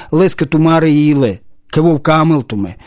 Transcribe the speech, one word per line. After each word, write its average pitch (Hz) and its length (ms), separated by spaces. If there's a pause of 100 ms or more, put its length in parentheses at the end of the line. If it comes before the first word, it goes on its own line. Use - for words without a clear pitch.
(100)
леске 180 360
тумаре 160 460
и 147 200
иле. 127 300 (260)
Кево 156 300
камыл 156 460
туме, 98 320 (100)